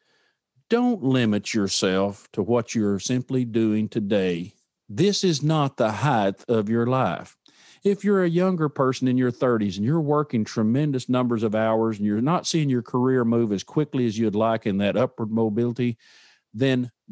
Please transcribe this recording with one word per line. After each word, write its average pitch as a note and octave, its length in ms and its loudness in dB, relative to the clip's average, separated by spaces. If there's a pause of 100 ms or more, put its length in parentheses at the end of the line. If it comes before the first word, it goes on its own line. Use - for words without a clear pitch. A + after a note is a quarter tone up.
(720)
Don't A#3+ 320 0
limit A#2 500 0
yourself G2 800 -2
to G#2+ 100 -2
what A#2 340 -2
you're G2+ 240 0
simply B2+ 440 -2
doing G#2+ 440 0
today. F#2+ 680 -2 (340)
This F#3+ 360 0
is D#3+ 180 0
not D3+ 340 0
the A2 140 2
height G#2 580 0
of A2 200 0
your A#2 180 0
life. B2 500 -2 (460)
If G3+ 220 0
you're G3 180 2
a F3 80 2
younger F3 380 0
person C3 400 0
in B2+ 80 2
your B2+ 160 2
thirties A2 440 0
and G#2 80 -2
you're D#3+ 160 2
working C#3+ 440 0
tremendous B2+ 640 0
numbers B2 340 0
of A2 140 0
hours A2 400 2
and G#2 100 -2
you're G#2 140 0
not D#3 260 0
seeing D#3 220 0
your B2 140 0
career B2+ 420 0
move A#2 280 0
as F#2+ 120 -4
quickly C#3+ 420 -2
as G#2 100 -2
you'd G#2+ 200 -2
like A2+ 280 0
in G2 140 0
that G2+ 180 0
upward A2+ 360 -2
mobility, A#2 640 -2 (580)
then B2+ 360 0 (220)